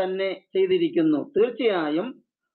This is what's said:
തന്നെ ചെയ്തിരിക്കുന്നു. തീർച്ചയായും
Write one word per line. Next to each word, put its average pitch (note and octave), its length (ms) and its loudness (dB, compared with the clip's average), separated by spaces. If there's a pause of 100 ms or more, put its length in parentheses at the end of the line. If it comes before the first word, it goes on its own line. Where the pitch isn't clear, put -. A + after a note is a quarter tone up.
തന്നെ F#3+ 300 -4
ചെയ്തിരിക്കുന്നു. E3 1040 0
തീർച്ചയായും G#3 880 0 (320)